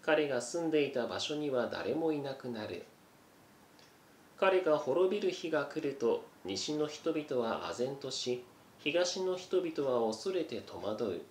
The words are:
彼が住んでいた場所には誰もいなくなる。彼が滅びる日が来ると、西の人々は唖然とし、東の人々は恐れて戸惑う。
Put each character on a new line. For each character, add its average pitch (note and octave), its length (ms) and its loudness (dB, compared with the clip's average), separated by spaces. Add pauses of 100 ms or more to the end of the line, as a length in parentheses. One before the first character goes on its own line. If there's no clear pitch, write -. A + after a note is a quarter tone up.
彼 D3+ 260 4
が B2+ 120 0
住 E3 280 -4
ん - 20 0
で D3+ 160 4
い C3+ 60 -4
た A#2 140 0
場 G2+ 140 -4
所 - 140 -4
に D3 160 -2
は A#2+ 180 2
誰 F2+ 260 -2
も D#3+ 180 2
い D3+ 80 -2
な C3+ 140 -6
く C3 140 -10
な G#2+ 180 -6
る。 F#2+ 180 -8 (1500)
彼 F#3+ 240 6
が D3+ 160 6
滅 E3 320 4
び G#3 100 0
る F#3+ 100 2
日 E3+ 200 -6
が D3 160 2
来 - 140 -6
る C#3 160 -2
と、 - 280 2 (200)
西 G2 300 -4
の D3+ 120 0
人 D#3+ 280 -4
々 C3+ 280 0
は E2+ 280 -2
唖 - 40 -6
然 C3+ 220 -2
と C#3 140 -8
し、 B2 340 -2 (340)
東 F3 420 0
の F#3 160 0
人 F#3 260 0
々 D3+ 280 0
は A#2 180 4
恐 G#3+ 240 -2
れ F3 120 0
て G#2 180 -6
戸 - 180 -12
惑 G#2+ 240 -2
う。 F2+ 160 -2 (100)